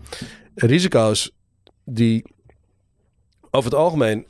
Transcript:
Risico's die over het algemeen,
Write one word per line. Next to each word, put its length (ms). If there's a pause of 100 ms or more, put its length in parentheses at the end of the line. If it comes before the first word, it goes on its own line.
(560)
Risico's 760 (560)
die 380 (1300)
over 200
het 80
algemeen, 500